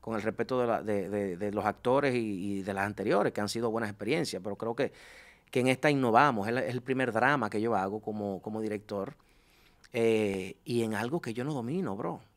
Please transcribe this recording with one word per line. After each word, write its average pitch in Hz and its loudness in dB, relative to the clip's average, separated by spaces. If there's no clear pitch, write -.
Con 113 -6
el 104 -2
respeto 117 -2
de 123 2
la, 107 0
de, 98 -2
de, 98 -2
de 101 -4
los 101 -2
actores 123 2
y, - 2
y - -6
de 98 -4
las 98 0
anteriores, 117 2
que 104 -2
han 104 -2
sido 113 -2
buenas 110 -2
experiencias, 104 -2
pero 101 -6
creo 113 -4
que, 120 -2
que 131 2
en 123 4
esta 131 4
innovamos. 123 4
Es 117 0
la, 127 0
es 113 -4
el 123 -4
primer 127 0
drama 117 4
que 104 -2
yo 113 2
hago 98 0
como, 104 -4
como 110 -6
director. 104 -6
Eh, 107 0
y 117 0
en 110 -2
algo 123 -2
que 120 -8
yo 120 -6
no 151 -4
domino, 131 -4
bro. 139 -6